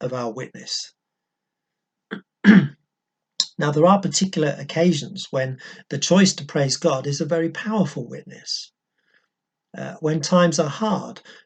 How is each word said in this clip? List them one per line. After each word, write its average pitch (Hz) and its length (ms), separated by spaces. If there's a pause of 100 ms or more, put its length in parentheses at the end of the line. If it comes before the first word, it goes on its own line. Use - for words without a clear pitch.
of 127 120
our 120 180
witness. - 640 (1500)
<clears throat> 202 80 (1080)
Now, 147 120
there 156 160
are 196 120
particular 160 600
occasions 151 720
when 131 260 (320)
the 143 80
choice 185 380
to 143 100
praise 139 320
God 139 300
is 143 140
a 160 40
very 165 240
powerful 165 580
witness. - 640 (1040)
Uh, 131 240
when 156 220
times 175 380
are 151 100
hard, 185 520 (240)